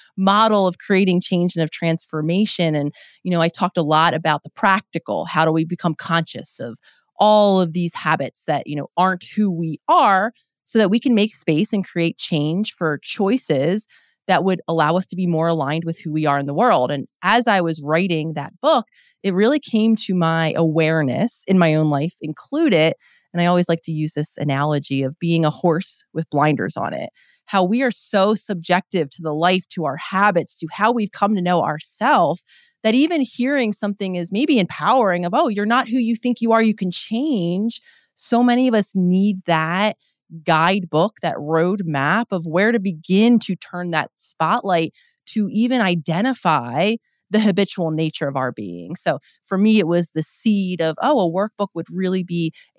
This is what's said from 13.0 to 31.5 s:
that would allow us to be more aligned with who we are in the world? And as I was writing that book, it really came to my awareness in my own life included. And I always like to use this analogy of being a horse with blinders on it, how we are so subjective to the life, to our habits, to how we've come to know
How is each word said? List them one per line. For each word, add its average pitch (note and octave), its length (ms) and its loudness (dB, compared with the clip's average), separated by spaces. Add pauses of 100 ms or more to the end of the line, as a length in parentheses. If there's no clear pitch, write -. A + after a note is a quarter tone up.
that E3+ 160 2
would F#3 240 0
allow D#3+ 300 2
us F#3 100 -2
to F3+ 100 -14
be F#3 100 -2
more E3 200 0
aligned D#3+ 380 -2
with E3 160 -6
who D#3+ 100 -10
we D3+ 160 -2
are C#3+ 140 2
in C#3 60 -6
the C#3+ 80 -6
world? D#3+ 360 2
And C#3+ 160 -6 (160)
as A3+ 240 2
I G3+ 140 2
was E3 200 -2
writing D#3+ 520 -2
that D3 280 -10
book, C#4 260 2 (360)
it G3 100 -2
really A3+ 280 2
came A3 360 2
to - 180 -4
my E3 420 0
awareness D#3+ 920 0
in F#3+ 100 2
my E3 180 4
own D#3 140 2
life D3 320 -2
included. E3+ 760 0 (380)
And F3 80 -2
I F3 60 2
always F3 220 2
like E3 140 -2
to E3 100 -10
use D#3 220 -4
this - 240 -6
analogy C#3+ 640 -2
of C3+ 160 -6
being E3 260 0
a D3+ 60 2
horse - 540 -2 (100)
with D#3+ 160 -6
blinders D3 460 0
on - 180 -6
it, - 160 -10 (360)
how F#3+ 180 0
we A3+ 180 0
are B3+ 80 0
so G#3 440 0
subjective F3 760 -2
to - 120 -16
the D#3 120 -4
life, F3+ 400 0
to E3 100 -4
our C#3 120 -4
habits, F#3+ 640 0
to D#3+ 120 -10
how A3 220 0
we've A3 180 -2
come G#3 240 0
to F#3 80 0
know F3 200 2